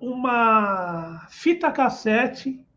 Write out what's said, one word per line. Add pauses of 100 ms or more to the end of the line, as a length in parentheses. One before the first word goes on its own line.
uma
fita
cassete, (120)